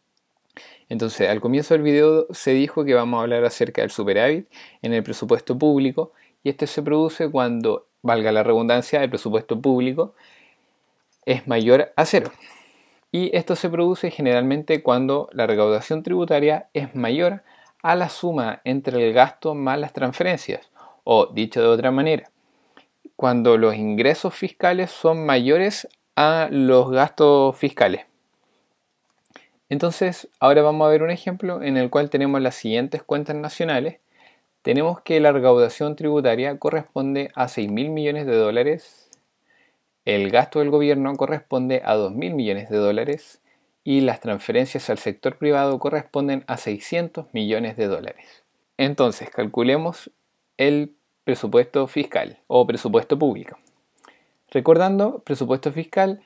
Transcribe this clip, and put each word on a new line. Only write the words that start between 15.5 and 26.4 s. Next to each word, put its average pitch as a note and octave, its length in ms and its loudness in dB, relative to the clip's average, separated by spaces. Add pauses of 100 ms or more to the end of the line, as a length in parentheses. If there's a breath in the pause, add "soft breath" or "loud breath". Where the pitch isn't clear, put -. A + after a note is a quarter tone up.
tributaria D#3+ 720 0
es C#3 220 -8
mayor C3 480 -2 (380 soft breath)
a E3+ 140 2
la F3+ 140 -2
suma C#3 560 -4
entre B2+ 420 0
el A2 60 0
gasto C3+ 420 2
más C#3 240 -2
las D3 140 -8
transferencias, D3 760 -4 (360 loud breath)
o A2+ 220 6
dicho A2+ 340 -4
de A#2 60 6
otra A#2 240 4
manera, C#3+ 380 0 (840 soft breath)
cuando A#2+ 420 4
los A2 180 2
ingresos A2+ 600 -2
fiscales F3+ 560 -2
son D#3+ 340 0
mayores D3 640 0 (300)
a D#3 340 2